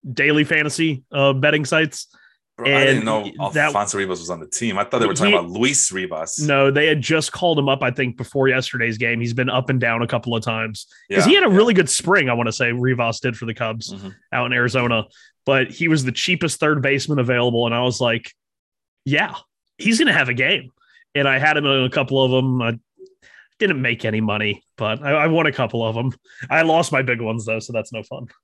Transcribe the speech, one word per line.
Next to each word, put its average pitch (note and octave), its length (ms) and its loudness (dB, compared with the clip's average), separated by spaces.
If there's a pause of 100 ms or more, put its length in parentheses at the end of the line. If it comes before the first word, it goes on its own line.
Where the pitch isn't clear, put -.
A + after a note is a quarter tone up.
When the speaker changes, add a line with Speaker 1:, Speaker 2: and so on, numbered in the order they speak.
Speaker 1:
daily D3 360 2
fantasy, D3+ 640 -2
uh, C#3 220 2
betting D3 320 2
sites. D#3 420 -2 (500)
Speaker 2:
Bro, A#2 120 -2
I C#3 160 4
didn't C3+ 140 6
Speaker 1:
And A2 80 -2
Speaker 2:
know A2 180 0
Speaker 1:
he, - 80 -10 (220)
that D3+ 120 2
Speaker 2:
Alfonso G2+ 320 -2
Rivas F#2 220 -4
was E2 100 -12
on E2+ 80 -6
the D#2 80 -14
team. G#2+ 320 -4
I G#2 60 0
thought - 160 -2
they A2+ 80 2
were F#2+ 60 0
talking G#2 180 2
Speaker 1:
he G2+ 60 4
Speaker 2:
about F2 120 -4
Luis A#2+ 400 0
Rivas. F2+ 480 -8
Speaker 1:
No, C#3 320 2
they D3 160 2
had D#3 160 2
just D#3 300 -2
called E3+ 260 0
him C#3 100 0
up, C3+ 140 0
I B2+ 80 0
think, B2+ 260 -4
before C3 300 -2
yesterday's A#2+ 520 -2
game. A#2 220 -2
He's A#2 140 -4
been B2+ 160 -2
up B2+ 180 -2
and C3 120 0
down A#2 220 0
a A2+ 40 -2
couple A#2 300 -4
of A2+ 80 -4
times. A2 420 -6 (240)
'Cause G3 140 4
he A#3+ 80 6
Speaker 2:
Yeah, G4+ 80 6
Speaker 1:
had E4 80 4
a - 20 4
Speaker 2:
yeah. F#3 60 6
Speaker 1:
really A3 180 6
good F#3 160 4
spring, E3+ 400 2
I A#2+ 40 2
wanna A#2 180 0
say, A#2+ 180 0
Rivas A#2+ 480 0
did A#2+ 180 -4
for A#2 100 -10
the A2+ 80 -6
Cubs A2 380 -6
Speaker 2:
Mm-hmm. G2 180 -14 (220)
Speaker 1:
out B2 140 -2
in B2 60 -2
Arizona. A#2+ 540 0 (380)
But C3+ 280 2
he E3 160 -4
was D#3 160 4
the B2+ 80 -2
cheapest - 480 -2
third D3+ 220 2
baseman C#3 360 0
available, A#2+ 480 2
and A#2 80 0
I A#2+ 80 0
was B2+ 180 0
like, A#2 320 -2 (720)
"Yeah, F3+ 300 0 (420)
he's A3+ 220 0
gonna C#4+ 140 4
have C3+ 160 2
a B2 60 -2
game." C3 360 -2 (440)
And C#3+ 120 2
I C3+ 120 2
had D3+ 180 2
him D3 80 0
in C3+ 200 2
a B2 60 0
couple C3+ 320 0
of C3 80 4
them. B2+ 300 2
I A#2 180 -2 (800)
didn't F#3 220 0
make A#2+ 240 -2
any A2 160 0
money, G#2 420 -2 (140)
but A2+ 260 -4
I, C#3+ 100 -2
I D3+ 140 2
won D#3+ 200 2
a D3 60 0
couple A#2 320 -2
of A2+ 100 -2
them. B2 180 -2 (380)
I D#3 120 4
lost E3 300 2
my C3+ 100 2
big B2 180 -2
ones, A2 260 -4
though, A2+ 140 -4
so A#2+ 120 -14
that's A2 200 -4
no A2 100 -10
fun. B2+ 240 -14 (180)